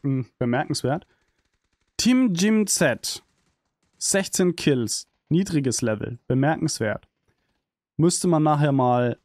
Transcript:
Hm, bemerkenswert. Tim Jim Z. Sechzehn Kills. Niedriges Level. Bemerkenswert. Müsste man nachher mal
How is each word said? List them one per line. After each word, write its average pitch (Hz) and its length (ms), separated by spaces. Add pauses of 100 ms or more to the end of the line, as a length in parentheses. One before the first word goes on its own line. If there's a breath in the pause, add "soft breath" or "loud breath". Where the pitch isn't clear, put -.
Hm, 135 220 (120)
bemerkenswert. 131 680 (880)
Tim 254 380
Jim 208 340
Z. - 560 (760)
Sechzehn 190 600
Kills. 127 500 (220)
Niedriges 160 520
Level. 113 460
Bemerkenswert. 135 800 (880)
Müsste 175 320
man 156 160
nachher 147 300
mal 123 520